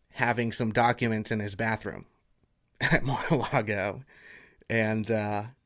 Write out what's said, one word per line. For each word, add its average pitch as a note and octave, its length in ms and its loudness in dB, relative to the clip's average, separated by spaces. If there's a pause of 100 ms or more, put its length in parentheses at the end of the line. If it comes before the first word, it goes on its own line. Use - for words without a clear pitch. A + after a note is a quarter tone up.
(140)
having A#2+ 380 0
some A2 220 -2
documents A#2 580 2
in A2 80 -2
his G#2 160 -6
bathroom G#2+ 500 -4 (400)
<laughs> - 360 -14
at - 220 4
Mar-a-Lago A2 1000 0 (680)
and, A2 400 0
uh, G#2 340 0 (220)